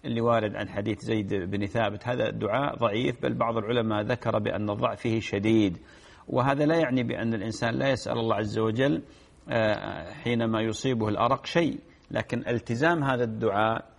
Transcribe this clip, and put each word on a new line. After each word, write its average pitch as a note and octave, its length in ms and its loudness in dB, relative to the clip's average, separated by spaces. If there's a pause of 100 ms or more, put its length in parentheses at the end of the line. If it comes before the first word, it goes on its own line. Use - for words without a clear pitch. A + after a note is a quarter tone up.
اللي A#2 160 -2
وارد A2 360 2
عن G#2 120 -6
حديث G#2 320 -4
زيد G#2+ 340 0
بن G2 320 -2
ثابت، G#2 420 -2
هذا A#2+ 200 0
الدعاء A2 480 -2
ضعيف، A#2+ 460 0
بل B2+ 120 0
بعض A#2 220 0
العلماء A2 460 0
ذكر A2+ 360 -2
بأن G#2 320 -2
الضعف A2 300 -2
فيه A2+ 200 0
شديد، G#2 580 2 (500)
وهذا C#3 380 2
لا D#3+ 100 4
يعني C3 260 2
بأن A#2 320 -2
الإنسان A2+ 400 -2
لا C3 140 0
يسأل A#2+ 300 0
الله A2+ 180 0
عز G#2+ 220 -2
وجل، B2+ 440 2 (460)
آه، G#2 640 0
حينما A2+ 480 0
يصيبه A2+ 480 0
الأرق A#2+ 380 2
شيء، E3+ 320 0 (320)
لكن A#2+ 380 -2
التزام C3+ 560 0
هذا B2+ 200 2
الدعاء A2 600 0 (140)